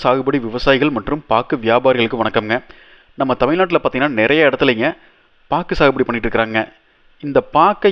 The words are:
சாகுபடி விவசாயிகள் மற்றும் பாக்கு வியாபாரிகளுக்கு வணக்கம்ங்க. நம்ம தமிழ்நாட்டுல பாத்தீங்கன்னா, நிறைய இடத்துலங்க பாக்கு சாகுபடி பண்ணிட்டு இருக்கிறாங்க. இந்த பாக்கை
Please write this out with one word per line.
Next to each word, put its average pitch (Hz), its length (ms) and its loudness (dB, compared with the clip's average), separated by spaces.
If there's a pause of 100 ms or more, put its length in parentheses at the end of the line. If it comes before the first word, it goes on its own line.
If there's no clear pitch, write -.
சாகுபடி 135 440 0
விவசாயிகள் 131 500 0
மற்றும் 147 340 -6
பாக்கு 120 240 0 (100)
வியாபாரிகளுக்கு 120 560 2
வணக்கம்ங்க. 107 360 -2 (640)
நம்ம 131 200 -2
தமிழ்நாட்டுல 170 440 0
பாத்தீங்கன்னா, 135 360 -2
நிறைய 143 280 2
இடத்துலங்க 131 400 0 (640)
பாக்கு 160 260 -4
சாகுபடி 131 280 2
பண்ணிட்டு 117 220 -4
இருக்கிறாங்க. 110 300 -2 (680)
இந்த 135 120 0 (180)
பாக்கை 202 360 4